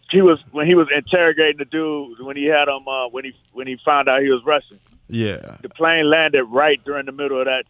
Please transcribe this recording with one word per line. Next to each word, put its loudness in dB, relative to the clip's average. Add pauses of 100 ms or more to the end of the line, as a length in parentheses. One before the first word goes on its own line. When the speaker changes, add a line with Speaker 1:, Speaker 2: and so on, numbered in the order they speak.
(120)
Speaker 1:
he 4
was, 6 (120)
when -4
he 2
was 4
interrogating 0
the -8
dude, -8
when -12
he -4
had 2
him, -6
uh, -6
when -10
he, -16 (200)
when -12
he -10
found 0
out 2
he 0
was 2
Russian. -2 (280)
Speaker 2:
Yeah. -6
Speaker 1:
The -14
plane 0
landed 4
right 2
during -6
the -14
middle -4
of 0
that -2